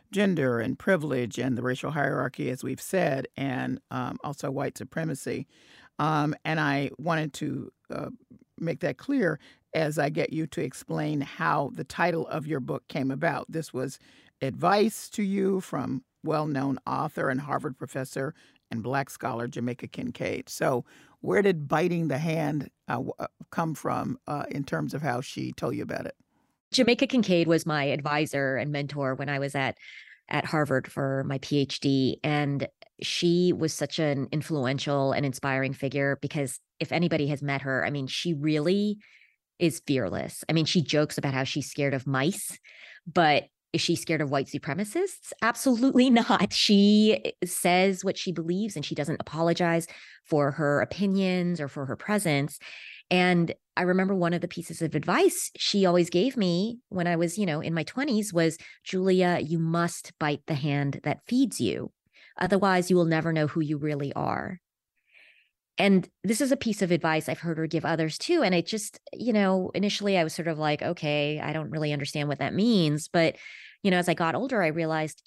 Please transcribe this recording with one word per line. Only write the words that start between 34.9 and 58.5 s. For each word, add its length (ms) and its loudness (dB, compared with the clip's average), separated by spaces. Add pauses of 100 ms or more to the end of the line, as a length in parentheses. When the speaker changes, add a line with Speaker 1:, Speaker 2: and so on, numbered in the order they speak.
Speaker 2:
and 120 0
inspiring 500 -2
figure 460 -2
because 400 -4 (200)
if 120 -6
anybody 360 2
has 160 -2
met 180 -2
her, 240 0
I 60 0
mean, 160 -4
she 260 -4
really 640 0 (640)
is 260 2
fearless. 640 -2
I 40 2
mean, 120 4
she 160 4
jokes 380 0
about 160 -2
how 80 0
she's 260 -4
scared 240 -2
of 140 -4
mice, 500 -2 (480)
but 380 6 (280)
is 100 0
she 140 2
scared 260 0
of 80 -2
white 160 2
supremacists? 960 -4
Absolutely 680 4
<laughs> 20 6
not. 420 4
She 800 6 (100)
says 640 4
what 140 -2
she 120 -4
believes, 440 -2
and 100 -6
she 80 -8
doesn't 260 -2
apologize 680 2 (380)
for 260 2
her 280 2
opinions 800 0
or 80 -6
for 200 -8
her 80 -4
presence. 640 0 (500)
And 420 4 (240)
I 60 2
remember 320 2
one 200 2
of 80 -2
the 60 -2
pieces 360 -8
of 100 -2
advice 640 2
she 300 2
always 240 4
gave 260 2
me 400 0 (120)
when 180 -2
I 80 2
was, 240 0
you 80 0
know, 140 0
in 120 -4
my 80 0
twenties 500 -2
was, 280 2 (240)